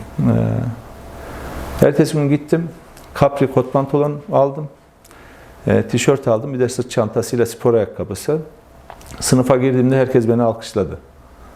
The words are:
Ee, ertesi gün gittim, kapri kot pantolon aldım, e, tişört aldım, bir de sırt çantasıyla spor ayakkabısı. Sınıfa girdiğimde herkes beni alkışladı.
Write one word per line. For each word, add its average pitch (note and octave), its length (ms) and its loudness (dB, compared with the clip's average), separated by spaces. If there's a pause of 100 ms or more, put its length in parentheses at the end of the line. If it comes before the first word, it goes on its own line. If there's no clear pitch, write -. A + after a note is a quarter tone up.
(180)
Ee, - 1700 -2
ertesi D3 300 2
gün D3 120 0
gittim, D#3 400 0 (460)
kapri C#3 380 2
kot B2+ 200 0
pantolon C#3+ 420 0 (180)
aldım, C#3+ 360 0 (960)
e, G#2+ 160 4
tişört B2 460 0
aldım, B2 260 0
bir B2 60 -4
de B2 80 2
sırt B2 220 -6
çantasıyla A#2 560 0
spor A#2 280 0
ayakkabısı. G#2+ 640 -2 (840)
Sınıfa C3 360 4
girdiğimde B2+ 400 2
herkes B2+ 320 2
beni A#2 140 2
alkışladı. G#2+ 560 -2 (580)